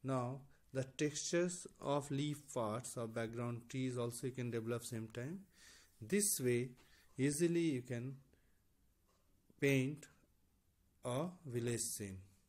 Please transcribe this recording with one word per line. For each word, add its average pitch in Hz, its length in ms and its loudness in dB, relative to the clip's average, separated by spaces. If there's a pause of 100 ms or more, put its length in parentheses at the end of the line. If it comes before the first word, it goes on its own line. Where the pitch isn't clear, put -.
Now 131 380 -2 (320)
the 131 100 0
textures 170 800 0 (160)
of 143 300 0
leaf 143 300 0 (120)
parts 113 440 -2
of 113 180 -4
background 117 540 -2
trees 127 280 -2
also 120 300 -2
you 123 60 -2
can 120 180 -2
develop 117 320 0
same 113 240 -4
time. 139 320 -6 (640)
This 120 400 2
way 123 300 4 (460)
easily 165 440 4
you 143 200 4
can 123 360 -6 (1400)
paint 139 440 4 (1000)
a 131 220 0 (180)
village 120 340 0
scene. 98 380 -4 (320)